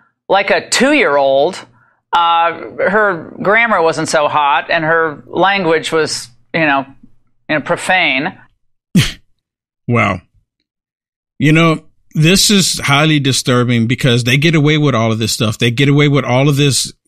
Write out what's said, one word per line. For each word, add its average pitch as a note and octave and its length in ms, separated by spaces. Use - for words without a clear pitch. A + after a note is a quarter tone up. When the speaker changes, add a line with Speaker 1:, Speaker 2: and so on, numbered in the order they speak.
Speaker 1:
like G3 220
a E3+ 180
two-year-old. D#3 960
Uh, E3+ 380
her G3 540
grammar G#3+ 400
wasn't D#3+ 260
so D3+ 200
hot D3 420
and E3+ 140
her D#3+ 420
language E3+ 680
was, D#3+ 360
you E3+ 80
know, C#3 240
you D3+ 60
know, D3 60
profane. E3 760
Speaker 2:
<laughs> - 240
Wow. G#2 340
You D3 140
know, D#3+ 320
this E3 380
is G3 280
highly D3 400
disturbing B2 680
because A#2+ 360
they B2 140
get D#3+ 180
away D3+ 220
with D3 160
all A2+ 180
of A2 80
this A2 120
stuff. A2 260
They A#2 140
get C#3 180
away D3 180
with C#3 180
all B2+ 240
of C#3 80
this C#3+ 360